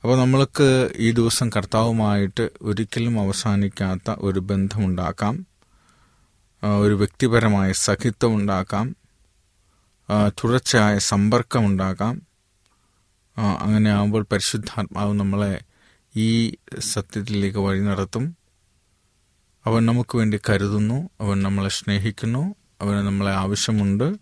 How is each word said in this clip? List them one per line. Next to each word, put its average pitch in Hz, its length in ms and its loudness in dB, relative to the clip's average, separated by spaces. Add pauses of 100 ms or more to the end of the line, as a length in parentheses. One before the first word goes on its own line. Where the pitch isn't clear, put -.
അപ്പോൾ 123 140 4
നമ്മൾക്ക് 135 500 4 (280)
ഈ 113 140 2
ദിവസം 117 400 0
കർത്താവുമായിട്ട് 110 1000 0 (120)
ഒരിക്കലും 113 580 -2
അവസാനിക്കാത്ത 98 960 -2
ഒരു 95 220 0
ബന്ധമുണ്ടാക്കാം. 98 920 -2 (1300)
ആ, 104 120 2
ഒരു 104 180 4
വ്യക്തിപരമായ 104 760 2
സഖിത്വം 110 640 0
ഉണ്ടാക്കാം, 101 600 -2 (1120)
ആ, 104 180 2
തുടർച്ചയായ 110 680 2
സമ്പർക്കം 107 680 2
ഉണ്ടാക്കാം. 98 560 -2 (1160)
ആ, 104 140 0
അങ്ങനെ 107 380 2
ആവുമ്പോൾ 104 420 2
പരിശുദ്ധാത്മാവ് 104 840 -4
നമ്മളെ 101 460 0 (560)
ഈ 113 400 0 (220)
സത്യത്തിലേക്ക് 101 800 -4
വഴി 98 220 0
നടത്തും. 101 560 -2 (1300)
അവൻ 113 200 2
നമുക്ക് 120 320 0
വേണ്ടി 107 220 0 (100)
കരുതുന്നു, 104 600 0 (100)
അവൻ 98 220 0
നമ്മളെ 98 260 -2
സ്നേഹിക്കുന്നു, 113 880 -2 (260)
അവന് 101 260 0
നമ്മളെ 98 260 0
ആവശ്യമുണ്ട്. 101 880 0